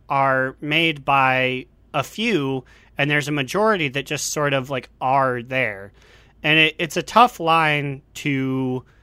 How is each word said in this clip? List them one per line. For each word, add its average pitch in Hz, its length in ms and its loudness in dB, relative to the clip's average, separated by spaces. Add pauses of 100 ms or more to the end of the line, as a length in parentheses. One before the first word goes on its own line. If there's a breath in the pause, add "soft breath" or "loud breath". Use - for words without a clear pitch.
are 135 500 0
made 151 460 -2
by 131 640 2 (260)
a 147 80 -2
few, 143 640 -4 (320 soft breath)
and 143 140 0
there's 147 160 0
a 147 40 -4
majority 165 580 0
that 131 180 -6
just - 260 -6
sort 143 200 0
of, 135 180 -2
like, 127 180 -6 (100)
are 131 440 0
there. 113 480 -4 (500 soft breath)
And 156 160 4
it, 156 220 6
it's 170 180 -4
a 170 60 -2
tough 240 360 4
line 151 600 0 (140)
to 131 680 -2 (200 soft breath)